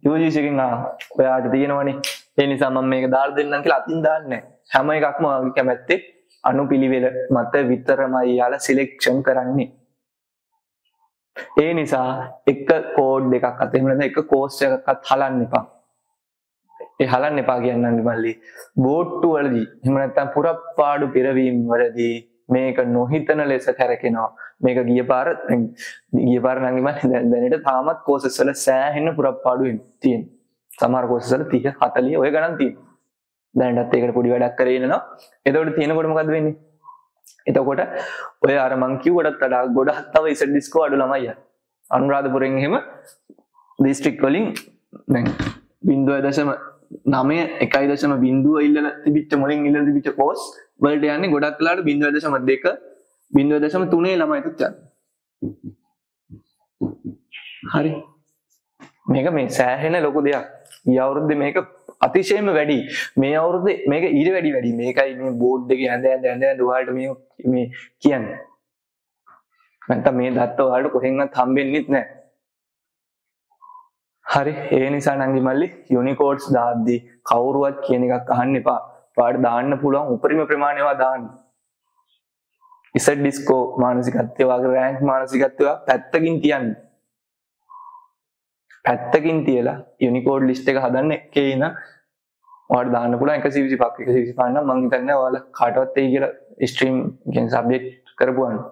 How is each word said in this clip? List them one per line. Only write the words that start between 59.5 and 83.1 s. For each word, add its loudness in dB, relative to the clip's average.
ලොකු 0
දෙයක්. 0
ගිය 4
අවුරුද්දේ 0
මේක -2
අතිශයින්ම 0
වැඩි. 2
මේ 0
අවුරුද්දේ 0
මේක 0
ඊට 2
වැඩි 0
වැඩි. -2
මේකයි 0
මේ -6
බෝඩ් 0
එකේ -2
ඇඳ, -4
ඇඳ, -4
ඇඳ, -2
ඇඳ -2
ඔයාලට -2
මේ, -6
මේ 0
කියන්නේ. 0
නැත්තම් 0
මේ 0
දත්ත -2
ඔයාලට 0
කොහෙන්වත් -2
හම්බෙන්නෙත් 0
නෑ. 0
හරි. 0
ඒ 2
නිසා -2
නංගි 0
මල්ලි 0
යුනිකෝඩ්ස් 0
දාද්දී 0
කවුරුවත් 0
කියන 0
එකක් -2
අහන්න 0
එපා. 0
ඔයාලට 2
දාන්න 0
පුළුවන් 0
උපරිම 0
ප්‍රමාණය 0
ඔයා 0
දාන්න. -2
ඉසඩ් 0